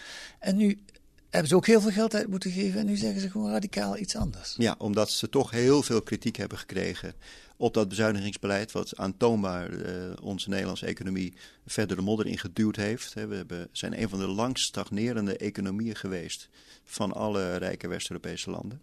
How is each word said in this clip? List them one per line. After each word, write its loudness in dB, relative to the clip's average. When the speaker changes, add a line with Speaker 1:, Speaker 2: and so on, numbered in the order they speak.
Speaker 1:
En 2
nu 4
hebben 4
ze 8
ook 6
heel 10
veel 4
geld 2
uit 0
moeten -2
geven 0
en 0
nu 2
zeggen 0
ze -2
gewoon -2
radicaal -2
iets -4
anders. -4
Speaker 2:
Ja, 4
omdat 2
ze -2
toch 4
heel 6
veel 2
kritiek -2
hebben -6
gekregen -4
op 2
dat 4
bezuinigingsbeleid, 0
wat -4
aantoonbaar, 2
eh, -6
onze -6
Nederlandse -2
economie -4
verder 0
de -2
modder 2
in -4
geduwd 0
heeft. -4
Hè, -6
we -6
hebben, -8
zijn -6
een 0
van -4
de -2
langst 0
stagnerende -2
economieën -4
geweest -6
van -2
alle 0
rijke -4
West-Europese -6
landen. -8